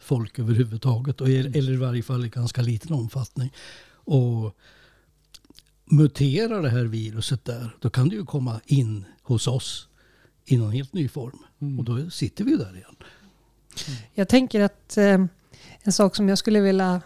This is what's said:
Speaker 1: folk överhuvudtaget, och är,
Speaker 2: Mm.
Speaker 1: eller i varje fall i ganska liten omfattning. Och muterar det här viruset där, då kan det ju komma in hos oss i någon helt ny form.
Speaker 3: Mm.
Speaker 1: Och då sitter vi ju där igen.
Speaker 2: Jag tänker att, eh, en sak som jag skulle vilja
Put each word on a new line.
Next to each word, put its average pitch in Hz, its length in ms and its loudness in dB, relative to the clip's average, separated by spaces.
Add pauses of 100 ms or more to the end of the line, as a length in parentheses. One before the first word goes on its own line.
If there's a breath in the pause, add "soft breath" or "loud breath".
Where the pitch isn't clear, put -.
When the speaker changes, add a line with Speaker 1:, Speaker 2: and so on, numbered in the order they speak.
Speaker 1:
folk 117 380 -4
överhuvudtaget, 117 840 0
och 131 80 2
är, 131 100 4
Speaker 2:
Mm. 131 160 -2
Speaker 1:
eller 131 180 0
i 131 40 0
varje 123 260 -2
fall 123 220 -4
i 113 40 -6
ganska 120 320 -4
liten 117 340 -2
omfattning. 127 580 -6 (400 loud breath)
Och 120 640 0 (1300 soft breath)
muterar 156 760 2
det 143 80 0
här 123 140 0
viruset 110 640 -6
där, 120 360 -10
då 120 80 -2
kan 131 200 2
det 214 60 -2
ju 202 100 -6
komma 127 400 -4
in 110 400 2 (160)
hos 120 260 -2
oss - 400 -6 (580 soft breath)
i 131 120 4
någon 107 140 0
helt 131 220 -6
ny 156 160 -2
form. - 300 -12 (220)
Speaker 3:
Mm. 139 180 -6
Speaker 1:
Och 117 60 -4
då 127 240 -4
sitter - 340 -6
vi 262 80 0
ju 311 60 2
där 95 180 -8
igen. - 200 -20 (1160 loud breath)
Speaker 2:
Jag 196 160 0
tänker 240 320 4
att, - 360 -2
eh, 196 280 6 (580 loud breath)
en 202 100 0
sak 196 220 2
som 202 140 2
jag 196 80 2
skulle 214 220 2
vilja 190 460 2